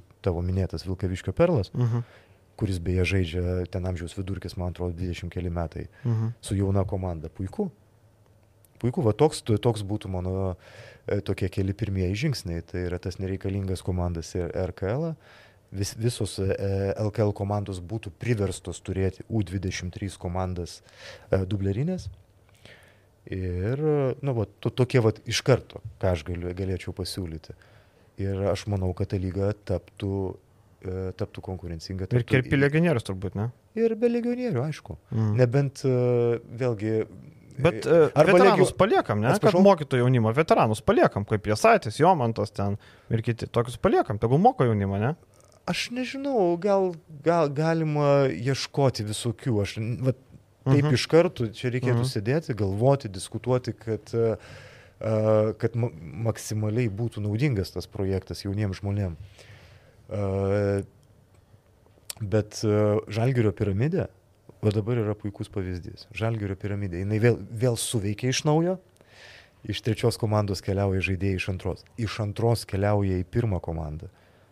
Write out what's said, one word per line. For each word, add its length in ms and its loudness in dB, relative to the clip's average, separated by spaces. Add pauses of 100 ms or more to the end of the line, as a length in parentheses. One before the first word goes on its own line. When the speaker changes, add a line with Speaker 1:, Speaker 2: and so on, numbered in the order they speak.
(220)
Speaker 1:
tavo 200 0
minėtas 460 -2
Vilkaviškio 480 -4
Perlas, 380 2
Speaker 2:
Mhm. 320 0 (500)
Speaker 1:
kuris 240 -2
beje 240 0
žaidžia, 680 -2
ten 140 -6
amžiaus 320 -6
vidurkis, 400 -8
man 160 -4
atrodo, 240 -4
dvidešimt 380 -6
keli 160 -4
metai, 380 -6 (180)
Speaker 2:
Mhm. 220 0 (120)
Speaker 1:
su 160 -4
jauna 300 2
komanda. 420 -6
Puiku. 420 -6 (1120)
Puiku, 220 -2
va 120 4
toks, 280 2
toks 420 0
būtų 260 -6
mano, 480 -2 (500)
e, 140 0
tokie 280 -2
keli 240 0
pirmieji 400 -2
žingsniai. 480 -4
Tai 240 -8
yra 140 -4
tas 180 -8
nereikalingas 640 -4
komandas 540 -4
ir 180 -2
R 200 -2
K 140 -6
L. 280 -2 (560)
Vis-, 240 -6
visos, 440 -4
e, 580 -2
L 120 -2
K 140 0
L 80 2
komandos 480 -4
būtų 400 -10
priverstos 600 -4
turėti 480 -2
U 120 0
dvidešimt 520 -6
trys 240 -8
komandas, 640 -6 (500)
e, 140 4
dublerinės. 640 -4 (1160)
Ir, 540 -4 (420)
nu, 120 -2
va, 120 0 (140)
to-, 100 -4
tokie, 320 2
va, 100 6 (140)
iš 160 -4
karto, 380 0 (200)
ką 120 2
aš 140 0
galiu, 280 -6
galėčiau 400 -6
pasiūlyti. 640 -8 (600)
Ir 340 -2
aš 160 -4
manau, 260 0
kad 160 -4
ta 80 -2
lyga 360 0 (120)
taptų, 680 -4 (480)
e, 340 -6
taptų 240 -8
konkurencinga, 640 -8
Speaker 2:
Ir 60 -10
Speaker 1:
taptų 160 2
Speaker 2:
kirpi 320 2
legionierius 480 2
turbūt, 280 -6
ne? 120 -2 (260)
Speaker 1:
Ir 220 0
be 140 2
legionierių, 580 -2
aišku. 300 -10 (140)
Speaker 2:
Mm. 260 2
Speaker 1:
Nebent, 480 2
e, 540 2 (200)
vėlgi, 400 0 (540)
Speaker 2:
Bet, 340 0
Speaker 1:
e, 20 2
Speaker 2:
e, 240 8
Speaker 1:
arba 200 8
Speaker 2:
veteranus 360 8
Speaker 1:
legio-, 80 -6
Speaker 2:
paliekam, 440 4
ne? 100 4
Kad 80 4
Speaker 1:
atsiprašau? 240 6
Speaker 2:
mokytojų 400 6
jaunimo 320 4
veteranus 460 4
paliekam, 440 4
kaip 220 -2
Jasaitis, 500 4
Jomantas 540 4
ten 240 -2 (340)
ir 140 0
kiti. 240 -4
Tokius 300 -2
paliekam, 420 2
tegul 180 2
moko 300 4
jaunimą, 320 0
ne? 160 0 (500)
Speaker 1:
Aš 240 -4
nežinau, 680 -2
gal, 320 2 (320)
gal 260 4
galima 800 4
ieškoti 800 0
visokių. 540 -2
Aš 180 -4
n-, 240 -4
vat, 140 0 (480)
taip 180 6
Speaker 2:
Mhm. 100 4
Speaker 1:
iš 140 2
karto 400 4
čia 240 -4
reikėtų 320 0
Speaker 2:
Mhm. 80 0
Speaker 1:
sėdėti, 440 -2
galvoti, 520 2
diskutuoti, 640 -4
kad, 280 -6 (120)
e, 220 2 (640)
e, 540 4
kad 220 -2
ma-, 180 -2 (320)
maksimaliai 640 -2
būtų 340 -4
naudingas 480 0
tas 160 -8
projektas 560 -4
jauniem 300 -2
žmonėm. 420 -4 (920)
E, 760 0 (1400)
bet, 420 -2
e, 440 4
Žalgirio 440 2
piramidė, 560 0 (540)
va 100 4
dabar 260 0
yra 180 0
puikus 340 -8
pavyzdys. 640 -8
Žalgirio 420 -4
piramidė, 480 -6
jinai 160 0
vėl, 180 4 (140)
vėl 260 0
suveikė 520 -2
iš 160 -2
naujo. 320 2 (840)
Iš 180 -6
trečios 360 0
komandos 440 0
keliauja 400 0
žaidėjai 340 0
iš 140 -4
antros. 340 -6 (140)
Iš 240 -4
antros 440 0
keliauja 540 2
į 60 -4
pirmą 360 -2
komandą. 480 -8 (420)